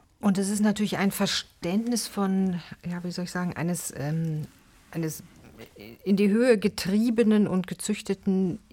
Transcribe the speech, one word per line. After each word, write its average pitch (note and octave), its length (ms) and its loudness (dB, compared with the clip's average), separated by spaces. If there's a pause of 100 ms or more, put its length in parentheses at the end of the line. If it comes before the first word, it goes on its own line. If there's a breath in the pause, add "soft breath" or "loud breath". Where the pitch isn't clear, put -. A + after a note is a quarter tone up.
(200)
Und G3 180 2
es G3 100 0
ist G#3 120 0
natürlich G#3+ 360 0
ein G3 140 2
Verständnis A3 960 -2
von, F#3+ 540 0 (280 loud breath)
ja, F3 160 -6
wie F3 60 -6
soll F3 140 -6
ich E3 60 -8
sagen, F3+ 240 -4
eines, E3+ 420 -4
ähm, D#3 500 -4 (440)
eines D#3+ 320 -6 (840)
in F#3+ 120 4
die G3+ 140 4
Höhe A#3 280 6
getriebenen G#3+ 880 2
und F3+ 200 -2
gezüchteten F#3+ 920 -2 (140)